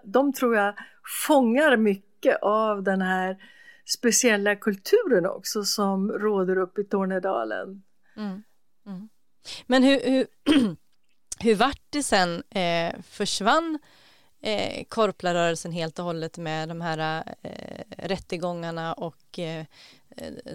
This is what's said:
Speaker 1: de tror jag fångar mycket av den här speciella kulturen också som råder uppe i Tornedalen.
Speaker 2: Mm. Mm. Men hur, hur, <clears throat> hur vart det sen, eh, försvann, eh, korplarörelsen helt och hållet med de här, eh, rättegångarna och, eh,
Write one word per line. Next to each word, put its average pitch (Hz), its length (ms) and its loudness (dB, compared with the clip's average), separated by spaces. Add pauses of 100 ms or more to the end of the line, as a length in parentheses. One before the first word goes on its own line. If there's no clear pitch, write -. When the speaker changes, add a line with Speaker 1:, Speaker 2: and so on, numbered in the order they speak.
Speaker 1:
de 262 300 2
tror 233 220 0
jag 202 180 2 (540)
fångar 269 500 6
mycket 214 640 0
av 214 420 0
den 190 180 0
här 185 360 -2 (600)
speciella 208 580 4
kulturen 220 720 2
också 196 380 -4
som 196 480 0
råder 190 460 0
uppe 190 240 -2
i - 20 -2
Tornedalen. 190 1000 -2 (340)
Speaker 2:
Mm. 208 260 -10 (440)
Mm. 202 220 -12 (580)
Men 254 160 6
hur, 277 160 6
hur, 262 280 0 (180)
<clears throat> - 1000 -2
hur 220 120 4
vart 247 340 0
det 294 140 -4
sen, 180 460 2
eh, 170 540 -2
försvann, 294 760 0 (640)
eh, - 480 -4
korplarörelsen 175 800 0
helt 165 280 -6
och 175 60 -6
hållet 165 320 -6
med 160 320 -6
de 170 120 -10
här, 160 420 -4 (180)
eh, - 400 -14 (160)
rättegångarna 165 960 -6
och, - 460 -12
eh, 160 260 -8 (880)